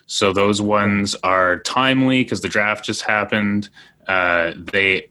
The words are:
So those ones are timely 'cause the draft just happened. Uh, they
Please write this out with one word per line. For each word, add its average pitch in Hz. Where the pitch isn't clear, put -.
So 101
those 101
ones 101
are 92
timely 131
'cause 104
the 95
draft 104
just -
happened. 104
Uh, 87
they 92